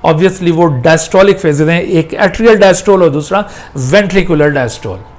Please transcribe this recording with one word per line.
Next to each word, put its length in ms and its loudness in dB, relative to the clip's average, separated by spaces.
Obviously 460 0
वो 180 2
diastolic 500 2
फेजेस 300 0
हैं, 140 0
एक 420 -2
atrial 400 2
diastole 400 2
और 60 4
दूसरा 380 -4
ventricular 640 0
diastole। 500 -6